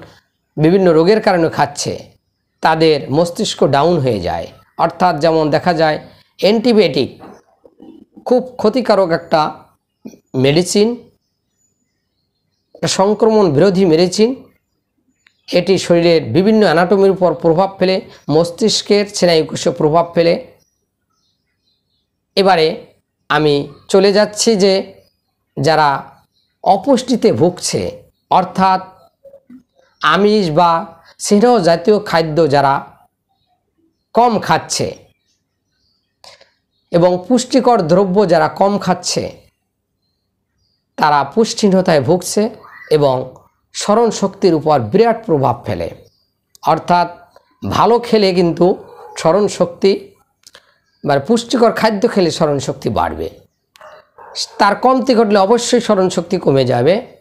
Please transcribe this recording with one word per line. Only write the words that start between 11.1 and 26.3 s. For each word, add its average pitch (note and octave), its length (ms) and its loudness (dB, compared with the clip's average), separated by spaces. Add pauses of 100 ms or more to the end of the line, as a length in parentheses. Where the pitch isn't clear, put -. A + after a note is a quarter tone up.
একটা E3+ 140 -6
সংক্রমণ G#3+ 600 2
বিরোধী F3+ 340 2
মেডিসিন। F3+ 460 2 (1200)
এটি F3+ 260 2
শরীরের E3+ 440 2 (100)
বিভিন্ন G#3+ 320 2
অ্যানাটমির F#3 460 2
উপর F3+ 240 0
প্রভাব E3+ 440 0
ফেলে, F#3 220 -2 (300)
মস্তিষ্কের F#3+ 760 0
স্নায়ুকোষে E3+ 640 -2
প্রভাব D3+ 440 0
ফেলে। E3+ 200 2 (2000)
এবারে F3+ 500 0 (420)
আমি D3+ 260 0 (340)
চলে G3 240 2
যাচ্ছি G#3 440 0
যে F#3+ 160 2 (840)
যারা D3+ 320 0 (760)